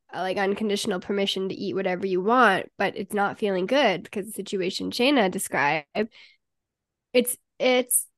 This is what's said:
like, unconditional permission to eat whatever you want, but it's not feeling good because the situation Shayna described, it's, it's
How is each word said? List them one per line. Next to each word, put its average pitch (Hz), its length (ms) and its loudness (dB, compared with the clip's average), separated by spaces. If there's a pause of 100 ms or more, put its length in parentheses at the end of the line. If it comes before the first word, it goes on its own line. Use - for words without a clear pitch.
(140)
like, 185 220 -4
unconditional 202 640 0
permission 196 500 -2
to - 60 -4
eat 196 200 -6
whatever 190 320 -2
you 185 140 0
want, 220 560 4
but 196 200 -2
it's 202 180 -6
not 202 240 0
feeling 190 280 0
good 240 360 2
because 202 240 -8
the 220 60 -14
situation 190 580 -6
Shayna 247 400 2
described, 147 560 -2 (1300)
it's, 247 240 2 (240)
it's 254 460 2 (120)